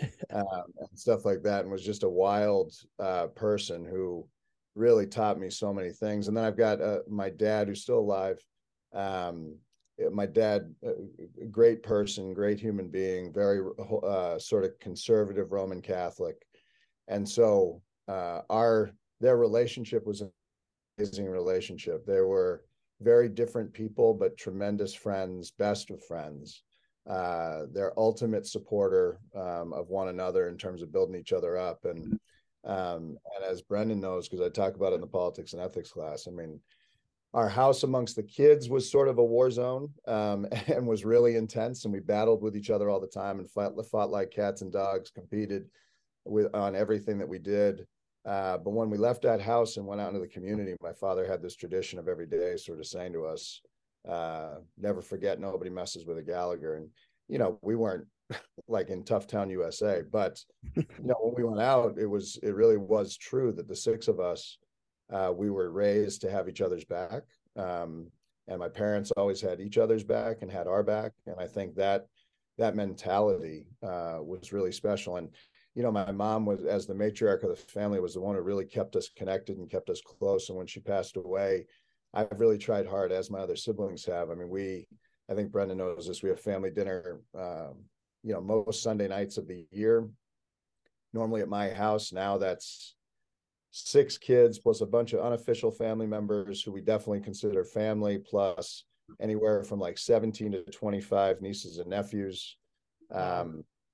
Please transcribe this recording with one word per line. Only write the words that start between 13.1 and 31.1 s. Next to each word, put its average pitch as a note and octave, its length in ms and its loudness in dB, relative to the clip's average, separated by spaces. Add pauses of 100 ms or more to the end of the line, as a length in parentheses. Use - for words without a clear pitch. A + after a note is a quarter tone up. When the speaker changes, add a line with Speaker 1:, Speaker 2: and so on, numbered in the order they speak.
Speaker 2:
very, G2+ 280 4 (420)
uh, F2+ 360 0
sort G2+ 260 2
of - 160 -2
conservative G2+ 720 2
Roman F#2+ 300 -4
Catholic. F2+ 540 -4 (680)
And G2+ 220 -2
so G2+ 540 4 (260)
uh, F2 320 -4 (100)
our, A2 400 4 (300)
their B2 160 6
relationship A#2 680 2
was G2+ 140 -4
an F#2+ 100 -10 (680)
amazing G2+ 300 -2
relationship. F2+ 760 -2
They G2 140 4
were F#2 440 2 (360)
very A#2 280 8
different A2+ 440 -2
people, A2 420 4
but G2 220 2
tremendous G2+ 580 -2
friends, F#2+ 580 -6
best G2+ 380 -2
of - 140 -12
friends. D2+ 580 -12 (460)
Uh, E2+ 540 -2 (100)
their F#2+ 260 0
ultimate A2 480 2
supporter, F#2+ 720 2 (160)
um, F2 380 -6
of E2+ 160 -6
one F#2+ 200 -2
another F#2 400 0
in F2 80 -8
terms F2+ 260 -8
of D#2 100 -12
building F#2 260 2